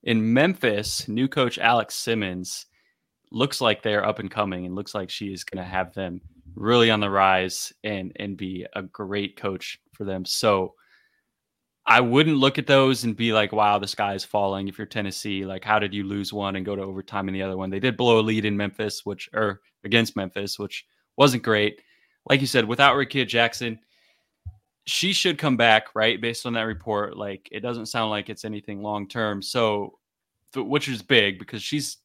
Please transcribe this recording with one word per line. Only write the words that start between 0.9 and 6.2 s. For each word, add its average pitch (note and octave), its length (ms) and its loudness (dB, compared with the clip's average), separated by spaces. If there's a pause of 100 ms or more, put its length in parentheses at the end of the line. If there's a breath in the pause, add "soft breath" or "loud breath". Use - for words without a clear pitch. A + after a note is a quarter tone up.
new B2 200 -2
coach B2+ 300 0
Alex A#2 360 2
Simmons F#2+ 720 -4 (640)
looks C#3 300 -2
like A2+ 220 2
they're G#2 220 0
up G#2 140 0
and G2 120 -8
coming F#2 360 -4
and F2+ 80 -8
looks G2+ 200 -10
like F#2+ 140 -6
she G2+ 240 -10
is F2+ 120 -12
gonna F#2 200 -10
have F#2 300 -4
them F2+ 260 -6 (360)